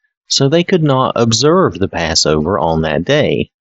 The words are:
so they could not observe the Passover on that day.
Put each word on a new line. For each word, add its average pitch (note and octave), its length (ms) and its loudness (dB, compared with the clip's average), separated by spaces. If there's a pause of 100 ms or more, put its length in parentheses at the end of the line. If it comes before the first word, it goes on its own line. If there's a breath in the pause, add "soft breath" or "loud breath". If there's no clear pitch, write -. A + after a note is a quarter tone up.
(280)
so C#3 200 0
they E3 140 2
could F3 200 0
not C3 340 0
observe A#2 640 2
the F#2+ 100 -2
Passover E2 720 0
on D#2+ 240 0
that D2+ 220 -2
day. A#2+ 460 -2 (120)